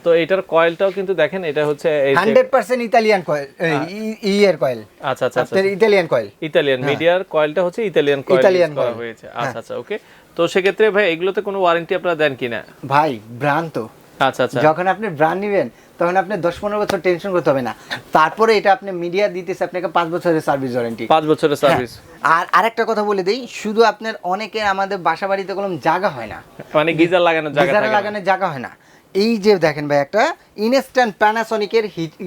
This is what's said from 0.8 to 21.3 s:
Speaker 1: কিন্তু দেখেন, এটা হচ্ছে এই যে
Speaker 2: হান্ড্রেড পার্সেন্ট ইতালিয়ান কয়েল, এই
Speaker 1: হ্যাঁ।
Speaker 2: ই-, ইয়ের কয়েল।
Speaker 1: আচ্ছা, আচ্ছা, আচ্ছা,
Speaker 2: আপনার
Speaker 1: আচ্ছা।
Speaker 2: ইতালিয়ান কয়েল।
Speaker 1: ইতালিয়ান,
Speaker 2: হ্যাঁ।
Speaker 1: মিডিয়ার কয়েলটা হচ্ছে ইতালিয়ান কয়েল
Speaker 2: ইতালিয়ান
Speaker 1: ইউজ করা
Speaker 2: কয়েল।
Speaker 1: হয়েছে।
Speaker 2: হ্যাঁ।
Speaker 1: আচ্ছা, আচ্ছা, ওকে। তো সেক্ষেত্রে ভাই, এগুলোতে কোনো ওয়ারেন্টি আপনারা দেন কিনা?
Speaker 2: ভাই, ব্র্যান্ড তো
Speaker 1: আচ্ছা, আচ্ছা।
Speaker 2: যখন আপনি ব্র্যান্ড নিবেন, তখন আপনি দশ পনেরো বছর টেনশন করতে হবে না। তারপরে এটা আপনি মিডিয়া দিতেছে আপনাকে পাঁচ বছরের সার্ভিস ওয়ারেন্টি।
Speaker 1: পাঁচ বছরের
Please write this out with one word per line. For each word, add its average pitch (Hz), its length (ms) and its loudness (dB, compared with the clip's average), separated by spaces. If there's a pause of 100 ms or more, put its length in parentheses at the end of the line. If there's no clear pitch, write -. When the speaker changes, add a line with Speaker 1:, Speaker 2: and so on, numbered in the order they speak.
Speaker 1:
কিন্তু 190 220 -4
দেখেন, 160 300 -2
এটা 151 220 -2
হচ্ছে 151 360 0
এই 139 80 2
যে 139 100 6
Speaker 2:
হান্ড্রেড 226 320 2
পার্সেন্ট 247 320 0
ইতালিয়ান 214 380 2
কয়েল, 143 260 -4 (120)
এই 165 120 -2
Speaker 1:
হ্যাঁ। 151 180 -2
Speaker 2:
ই-, 220 320 -8
ইয়ের 196 360 4
কয়েল। 131 200 -2
Speaker 1:
আচ্ছা, 110 320 -10
আচ্ছা, 131 160 -2
আচ্ছা, 123 160 0
Speaker 2:
আপনার 190 220 0
Speaker 1:
আচ্ছা। 196 100 0
Speaker 2:
ইতালিয়ান 190 340 2
কয়েল। 113 220 -2 (120)
Speaker 1:
ইতালিয়ান, 151 380 0
Speaker 2:
হ্যাঁ। 139 120 -2
Speaker 1:
মিডিয়ার 170 320 0
কয়েলটা 156 400 0
হচ্ছে 175 220 -4
ইতালিয়ান 143 360 0
কয়েল 170 180 2
Speaker 2:
ইতালিয়ান 180 300 4
Speaker 1:
ইউজ 143 80 -6
করা 131 80 0
Speaker 2:
কয়েল। 120 120 -4
Speaker 1:
হয়েছে। 117 360 -12
Speaker 2:
হ্যাঁ। 120 120 -6
Speaker 1:
আচ্ছা, 117 140 -8
আচ্ছা, 113 180 -10
ওকে। 123 200 -8 (380)
তো 170 120 2
সেক্ষেত্রে 196 420 2
ভাই, 196 240 2
এগুলোতে 190 280 -2
কোনো 196 200 -4
ওয়ারেন্টি 170 340 2
আপনারা 175 200 -2
দেন 147 200 0
কিনা? 117 280 -6 (220)
Speaker 2:
ভাই, 139 340 0 (100)
ব্র্যান্ড 143 440 -2
তো 113 160 -6 (300)
Speaker 1:
আচ্ছা, 131 240 0
আচ্ছা। 120 180 -2
Speaker 2:
যখন 156 260 2
আপনি 196 200 -2
ব্র্যান্ড 165 380 -2
নিবেন, 180 240 0 (300)
তখন 175 180 0
আপনি 190 200 -2
দশ 170 240 -2
পনেরো 208 180 -4
বছর 196 200 -2
টেনশন 180 320 -2
করতে 165 180 0
হবে 135 120 0
না। 110 140 -6 (360)
তারপরে 202 460 4
এটা 196 160 2
আপনি 196 180 -4
মিডিয়া 175 360 -2
দিতেছে 180 360 -6
আপনাকে 185 240 -6
পাঁচ 170 200 -2
বছরের 165 340 -2
সার্ভিস 135 300 -2
ওয়ারেন্টি। 117 340 -4
Speaker 1:
পাঁচ 156 200 2
বছরের 151 340 2